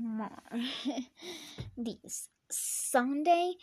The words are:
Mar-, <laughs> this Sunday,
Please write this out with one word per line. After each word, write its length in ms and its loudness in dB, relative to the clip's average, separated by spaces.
Mar-, 400 -4
<laughs> 1200 -6
this 520 -6
Sunday, 1120 4